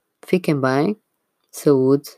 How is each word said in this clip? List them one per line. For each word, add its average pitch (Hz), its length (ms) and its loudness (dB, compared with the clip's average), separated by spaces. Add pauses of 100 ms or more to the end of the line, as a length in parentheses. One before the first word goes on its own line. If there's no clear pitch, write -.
(260)
Fiquem 180 340 -2
bem, 139 400 -2 (500)
saúde, 139 680 0